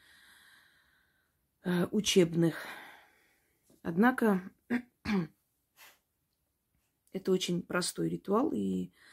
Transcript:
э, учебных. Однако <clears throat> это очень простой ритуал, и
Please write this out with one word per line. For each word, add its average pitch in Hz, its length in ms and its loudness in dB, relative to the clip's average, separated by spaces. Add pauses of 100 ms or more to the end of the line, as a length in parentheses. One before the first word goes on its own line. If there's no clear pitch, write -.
(1600)
э, 180 220 0
учебных. 170 800 2 (1160)
Однако 196 680 2 (180)
<clears throat> 214 640 -4 (1800)
это 190 200 -2
очень 185 300 0
простой 170 460 -4
ритуал, 190 440 0
и 190 400 -2 (200)